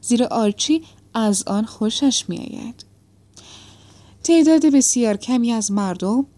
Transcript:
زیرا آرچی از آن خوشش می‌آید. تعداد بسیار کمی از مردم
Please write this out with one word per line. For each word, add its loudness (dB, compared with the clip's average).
زیرا 0
آرچی 0
از 0
آن -2
خوشش -2
می‌آید. -12
تعداد 4
بسیار 2
کمی -2
از -4
مردم -2